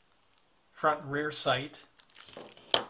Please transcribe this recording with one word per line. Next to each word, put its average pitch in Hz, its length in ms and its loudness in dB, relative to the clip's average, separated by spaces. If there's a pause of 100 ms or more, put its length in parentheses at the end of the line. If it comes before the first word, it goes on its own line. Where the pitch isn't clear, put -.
(720)
front 151 300 2
and 139 100 -10
rear 147 200 -2
sight, 143 480 0 (1120)